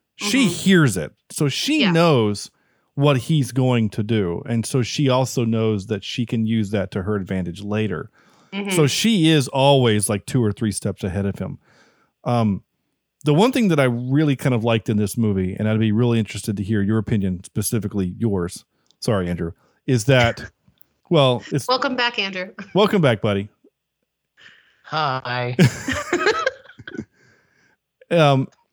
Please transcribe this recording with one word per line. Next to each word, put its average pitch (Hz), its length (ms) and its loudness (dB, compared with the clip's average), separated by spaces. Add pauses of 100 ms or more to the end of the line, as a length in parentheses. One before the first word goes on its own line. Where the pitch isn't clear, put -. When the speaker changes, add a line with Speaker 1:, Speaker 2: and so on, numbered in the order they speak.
(160)
Speaker 1:
she 233 300 0
Speaker 2:
Mm-hmm. 170 80 0
Speaker 1:
hears 165 440 4
it. 76 140 -8 (200)
So 156 180 -2
she 294 320 -2
Speaker 2:
Yeah. 180 100 2
Speaker 1:
knows 139 600 2 (440)
what 143 220 4
he's 127 340 0
going 123 380 2
to 110 140 -6
do. 101 420 -2
And 113 200 -2
so 135 180 -2
she 135 260 0
also 127 360 0
knows 110 420 0
that 104 160 -4
she - 220 -6
can 113 200 -2
use 110 260 0
that 98 200 -2
to 104 120 -4
her 107 120 -2
advantage 92 480 -6
later. 104 480 -4 (420)
Speaker 2:
Mm-hmm. 202 220 -6
Speaker 1:
So 160 100 4
she 160 440 2
is 147 180 2
always, 131 640 4
like, 104 180 -2
two 127 160 0
or 107 80 2
three 107 200 -2
steps - 320 -6
ahead 98 220 -2
of 98 140 -4
him. - 180 -8 (640)
Um, 113 400 0 (640)
the 147 80 2
one 208 180 4
thing 240 180 2
that 160 100 2
I 139 60 6
really 127 500 0
kind 131 180 0
of 113 100 0
liked 113 260 0
in 107 80 0
this 104 200 -2
movie, 98 400 0
and 107 100 -2
I'd 110 120 0
be 110 120 2
really 117 280 2
interested 107 380 -4
to 104 60 -4
hear 101 200 0
your 110 160 0
opinion, 98 440 -2
specifically 101 760 -4
yours. 98 440 -4 (360)
Sorry, 98 280 -2
Andrew. 85 260 -4 (340)
Is 120 180 2
that, 123 460 2 (260)
Speaker 2:
<laughs> - 320 -20
Speaker 1:
well, 135 320 4 (100)
it's 147 160 -2
Speaker 2:
Welcome 254 280 0
back, 240 240 -2
Andrew. 190 340 -8 (100)
<laughs> - 120 -20
Speaker 1:
Welcome 202 260 4
back, 120 200 2
buddy. 104 280 -2 (1300)
Speaker 3:
Hi. 127 800 -4
Speaker 1:
<laughs> - 40 8 (2500)
Um, 143 360 4 (260)